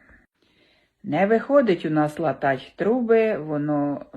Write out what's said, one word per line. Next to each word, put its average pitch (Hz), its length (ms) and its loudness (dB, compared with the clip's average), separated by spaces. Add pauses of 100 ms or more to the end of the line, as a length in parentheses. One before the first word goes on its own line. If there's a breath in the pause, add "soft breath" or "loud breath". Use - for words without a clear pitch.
(1040 soft breath)
Не 165 240 0
виходить 226 600 2
у 160 40 -2
нас 151 280 0
латать 139 580 -2
труби, 220 640 2
воно 147 680 -4 (100)